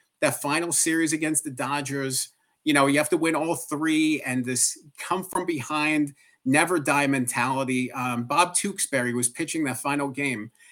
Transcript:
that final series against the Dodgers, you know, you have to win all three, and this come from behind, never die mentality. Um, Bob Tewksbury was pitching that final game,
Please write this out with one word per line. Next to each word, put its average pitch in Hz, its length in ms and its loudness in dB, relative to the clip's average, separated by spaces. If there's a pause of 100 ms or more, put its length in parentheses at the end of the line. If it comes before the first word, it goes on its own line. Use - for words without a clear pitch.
(200)
that - 200 0
final 160 300 -2
series 160 420 2
against 156 300 0
the 147 80 -8
Dodgers, 135 800 -4 (340)
you 156 100 2
know, 139 140 6
you 143 120 4
have 151 120 0
to 170 80 2
win 160 160 2
all 160 220 0
three, 156 680 0
and 127 200 0
this - 340 0 (200)
come 185 260 -4
from - 200 -4
behind, 151 680 0 (320)
never 165 320 4
die 143 280 2
mentality. 127 840 0
Um, 123 320 -4
Bob 170 300 2
Tewksbury 127 580 -2
was 120 160 0
pitching 160 360 -4
that 123 140 -2
final 143 300 -2
game, 123 420 -4 (220)